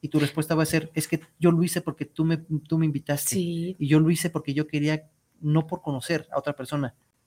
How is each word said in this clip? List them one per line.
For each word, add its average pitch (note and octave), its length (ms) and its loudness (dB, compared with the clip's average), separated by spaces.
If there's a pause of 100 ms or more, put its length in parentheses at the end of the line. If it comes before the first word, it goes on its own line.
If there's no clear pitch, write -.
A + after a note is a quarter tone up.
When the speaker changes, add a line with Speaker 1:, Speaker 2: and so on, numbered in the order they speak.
Speaker 1:
Y D3 80 -6
tu D#3 100 2
respuesta D3+ 360 0
va D#3+ 80 4
a - 20 2
ser, D#3+ 280 -2
"Es D#3 140 -2
que D#3+ 140 -2 (180)
yo E3+ 120 6
lo E3+ 120 4
hice F3 180 -2
porque D3 240 -6
tú - 200 -2
me, E3 120 2
tú D#3+ 400 -4
me D#3+ 80 4
invitaste. D3 500 -2
Speaker 2:
Sí. F3 440 -2
Speaker 1:
Y D3 80 -2
yo D3+ 120 6
lo D#3 100 6
hice E3+ 200 2
porque D3+ 240 -6
yo D3+ 140 -2
quería, D3+ 420 -2 (300)
no D#3 280 2
por F3 140 -8
conocer D3+ 500 -4
a C#3+ 80 -2
otra D3 140 -4
persona, C3+ 400 -4 (340)